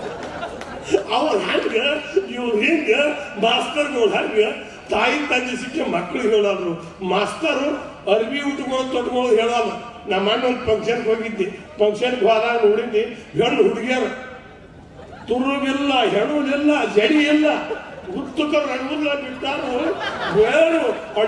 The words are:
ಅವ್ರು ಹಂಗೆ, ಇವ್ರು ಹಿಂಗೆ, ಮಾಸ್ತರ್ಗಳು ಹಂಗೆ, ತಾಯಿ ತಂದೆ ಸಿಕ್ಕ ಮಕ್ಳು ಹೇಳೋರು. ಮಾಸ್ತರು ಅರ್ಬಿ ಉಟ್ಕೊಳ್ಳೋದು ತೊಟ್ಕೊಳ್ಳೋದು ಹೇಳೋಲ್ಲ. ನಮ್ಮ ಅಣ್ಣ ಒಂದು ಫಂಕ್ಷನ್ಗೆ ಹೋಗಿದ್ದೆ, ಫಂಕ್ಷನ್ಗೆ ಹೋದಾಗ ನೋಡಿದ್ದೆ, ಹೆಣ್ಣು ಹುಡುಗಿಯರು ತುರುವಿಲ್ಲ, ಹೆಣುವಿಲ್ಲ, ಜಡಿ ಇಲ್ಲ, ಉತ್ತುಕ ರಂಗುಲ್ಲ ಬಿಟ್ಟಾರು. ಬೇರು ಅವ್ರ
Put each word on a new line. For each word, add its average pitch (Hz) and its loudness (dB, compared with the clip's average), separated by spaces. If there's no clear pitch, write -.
ಅವ್ರು 247 0
ಹಂಗೆ, 226 0
ಇವ್ರು 240 -2
ಹಿಂಗೆ, 277 2
ಮಾಸ್ತರ್ಗಳು 262 0
ಹಂಗೆ, 214 2
ತಾಯಿ 240 2
ತಂದೆ 254 -2
ಸಿಕ್ಕ - -4
ಮಕ್ಳು 180 -4
ಹೇಳೋರು. 196 2
ಮಾಸ್ತರು 269 0
ಅರ್ಬಿ 233 2
ಉಟ್ಕೊಳ್ಳೋದು 262 -2
ತೊಟ್ಕೊಳ್ಳೋದು 247 2
ಹೇಳೋಲ್ಲ. 226 0
ನಮ್ಮ 196 2
ಅಣ್ಣ 254 0
ಒಂದು 247 -2
ಫಂಕ್ಷನ್ಗೆ 214 0
ಹೋಗಿದ್ದೆ, 220 -2
ಫಂಕ್ಷನ್ಗೆ 214 2
ಹೋದಾಗ 226 2
ನೋಡಿದ್ದೆ, 214 2
ಹೆಣ್ಣು 254 4
ಹುಡುಗಿಯರು 254 0
ತುರುವಿಲ್ಲ, 277 0
ಹೆಣುವಿಲ್ಲ, 285 2
ಜಡಿ 302 6
ಇಲ್ಲ, 302 6
ಉತ್ತುಕ 302 -2
ರಂಗುಲ್ಲ 269 -4
ಬಿಟ್ಟಾರು. 262 -4
ಬೇರು 311 6
ಅವ್ರ 214 4